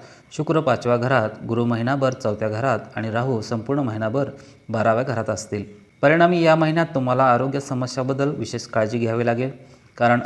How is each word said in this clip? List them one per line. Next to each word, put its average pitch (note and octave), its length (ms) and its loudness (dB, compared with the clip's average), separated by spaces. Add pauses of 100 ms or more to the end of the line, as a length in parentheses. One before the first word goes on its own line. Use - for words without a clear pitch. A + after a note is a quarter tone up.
(320)
शुक्र D#3 280 -2
पाचव्या A#2+ 380 0
घरात, A#2+ 320 2 (180)
गुरु A#2 180 0
महिनाभर B2 480 0
चौथ्या A2 360 -4
घरात A2 300 0 (160)
आणि A2 160 -6
राहू A#2+ 300 -2
संपूर्ण A#2+ 380 -4
महिनाभर A2 500 -2 (400)
बाराव्या A2+ 340 2
घरात A2+ 260 -2
असतील. G#2 340 -4 (380)
परिणामी E3+ 400 4
या D#3+ 140 6
महिन्यात D#3+ 300 2 (100)
तुम्हाला B2+ 280 2
आरोग्य C3 360 2
समस्याबद्दल C3+ 760 -2
विशेष A#2 280 -8
काळजी A2 320 0
घ्यावी A#2 280 0
लागेल, A#2+ 260 0 (460)
कारण A#2+ 280 4